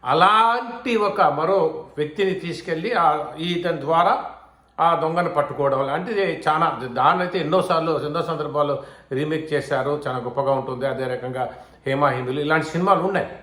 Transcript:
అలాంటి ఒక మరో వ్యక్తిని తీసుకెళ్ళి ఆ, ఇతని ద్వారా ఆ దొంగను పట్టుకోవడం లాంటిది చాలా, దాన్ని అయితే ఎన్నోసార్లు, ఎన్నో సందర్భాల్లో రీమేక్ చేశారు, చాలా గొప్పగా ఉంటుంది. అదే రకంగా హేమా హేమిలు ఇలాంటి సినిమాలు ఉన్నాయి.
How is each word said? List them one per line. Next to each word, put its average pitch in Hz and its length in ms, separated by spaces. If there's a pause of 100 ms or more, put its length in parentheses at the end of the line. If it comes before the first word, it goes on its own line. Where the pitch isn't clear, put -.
అలాంటి 226 920
ఒక 208 240
మరో 165 380 (380)
వ్యక్తిని 180 380
తీసుకెళ్ళి 165 600
ఆ, 170 120 (300)
ఇతని 170 440
ద్వారా 170 340 (680)
ఆ 170 140
దొంగను 160 360
పట్టుకోవడం 139 560
లాంటిది 180 640
చాలా, 160 180 (260)
దాన్ని 151 300
అయితే 180 160
ఎన్నోసార్లు, 165 540 (140)
ఎన్నో 156 160
సందర్భాల్లో 147 600 (280)
రీమేక్ 156 400
చేశారు, 143 540
చాలా 127 120
గొప్పగా 135 340
ఉంటుంది. 127 340
అదే 131 180
రకంగా 123 400 (420)
హేమా 139 220
హేమిలు 127 320
ఇలాంటి 151 260
సినిమాలు 180 360
ఉన్నాయి. 185 260 (140)